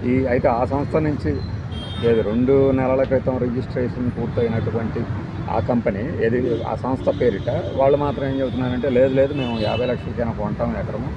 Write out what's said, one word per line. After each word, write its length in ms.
ఈ, 200
అయితే 220
ఆ 160
సంస్థ 320
నుంచి 400
ఏది 120
రెండు 480
నెలల 320
క్రితం 360
రిజిస్ట్రేషన్ 800
పూర్తయినటువంటి 840
ఆ 80
కంపెనీ 680
ఏది 380
ఆ 100
సంస్థ 460
పేరిట 300
వాళ్ళు 200
మాత్రం 320
ఏం 120
చెబుతున్నారంటే, 500
"లేదు, 240
లేదు, 200
మేము 260
యాభై 260
లక్షలకైనా 460
కొంటాం 380
ఎకరము 460